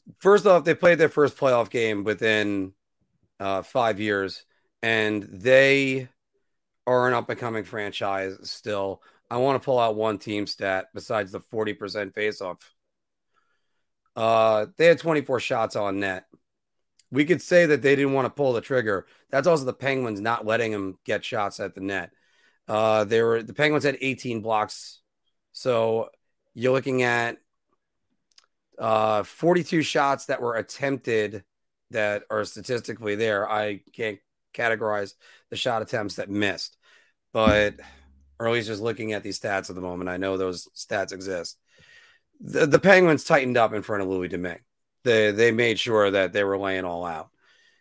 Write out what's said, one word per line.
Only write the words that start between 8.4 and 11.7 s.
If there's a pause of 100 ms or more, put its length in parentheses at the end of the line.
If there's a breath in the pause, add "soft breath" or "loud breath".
still. (260 soft breath)
I
wanna
pull
out
one
team
stat
besides
the
forty